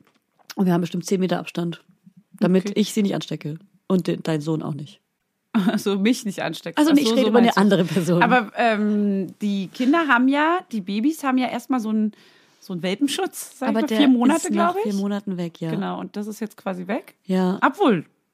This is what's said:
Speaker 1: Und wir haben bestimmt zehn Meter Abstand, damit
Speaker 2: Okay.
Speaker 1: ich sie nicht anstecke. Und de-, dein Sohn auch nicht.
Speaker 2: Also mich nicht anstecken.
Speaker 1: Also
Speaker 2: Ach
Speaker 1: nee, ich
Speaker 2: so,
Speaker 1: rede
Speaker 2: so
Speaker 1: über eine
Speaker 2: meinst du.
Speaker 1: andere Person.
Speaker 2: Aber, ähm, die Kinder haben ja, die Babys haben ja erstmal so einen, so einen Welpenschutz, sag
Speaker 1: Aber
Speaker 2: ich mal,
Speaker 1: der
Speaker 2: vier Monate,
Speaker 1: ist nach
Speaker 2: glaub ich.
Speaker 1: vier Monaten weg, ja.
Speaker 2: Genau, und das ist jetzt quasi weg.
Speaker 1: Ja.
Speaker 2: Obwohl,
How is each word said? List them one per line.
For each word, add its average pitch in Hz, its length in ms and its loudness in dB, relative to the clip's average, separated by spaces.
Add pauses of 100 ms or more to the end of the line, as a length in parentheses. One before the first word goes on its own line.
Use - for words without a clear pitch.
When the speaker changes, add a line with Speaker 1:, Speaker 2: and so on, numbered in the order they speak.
(560)
Speaker 1:
Und 202 100 0
wir 180 80 2
haben 180 80 2
bestimmt 175 240 -6
zehn 190 160 -2
Meter 175 180 0
Abstand, 170 440 -8 (560)
damit 185 300 2
Speaker 2:
Okay. 202 100 -2
Speaker 1:
ich 208 140 0
sie 214 100 0
nicht 196 120 0
anstecke. 156 440 -8 (280)
Und 185 200 0
de-, 170 140 -2
dein 156 200 -2
Sohn 156 220 -2
auch 156 100 -6
nicht. 143 260 -12 (540)
Speaker 2:
Also 202 460 0
mich 226 260 2
nicht 190 180 -6
anstecken. 165 340 -6
Speaker 1:
Also 302 140 4
Speaker 2:
Ach 294 40 6
Speaker 1:
nee, 294 60 6
ich 226 80 0
Speaker 2:
so, 226 40 2
Speaker 1:
rede 262 120 4
Speaker 2:
so - 40 2
Speaker 1:
über 220 100 4
eine 233 80 6
Speaker 2:
meinst 226 100 2
du. 185 40 4
Speaker 1:
andere 196 240 4
Person. 170 380 2
Speaker 2:
Aber, 233 340 2
ähm, 208 840 0
die 196 260 -4
Kinder 294 400 0
haben 254 200 2
ja, 302 320 0 (120)
die 220 100 -6
Babys 214 420 -2
haben 262 140 0
ja 254 120 0
erstmal 247 320 -4
so 214 80 -4
einen, 214 240 -2 (480)
so - 120 -12
einen 165 100 -6
Welpenschutz, 277 720 -4
sag 254 120 -4
Speaker 1:
Aber 214 100 0
Speaker 2:
ich 233 40 0
mal, 302 40 -2
Speaker 1:
der 220 100 -2
Speaker 2:
vier 285 100 6
Monate, 262 400 4
Speaker 1:
ist 311 60 -2
nach 339 200 2
Speaker 2:
glaub 403 120 -2
ich. 214 60 -2
Speaker 1:
vier 196 100 -2
Monaten 202 360 -4
weg, 170 240 -8
ja. 165 100 -4
Speaker 2:
Genau, 180 280 -4
und 185 160 -12
das 208 120 -8
ist 214 140 -12
jetzt 208 160 -10
quasi 185 300 -8
weg. 247 280 -8 (100)
Speaker 1:
Ja. 185 400 0
Speaker 2:
Obwohl, 277 400 2 (280)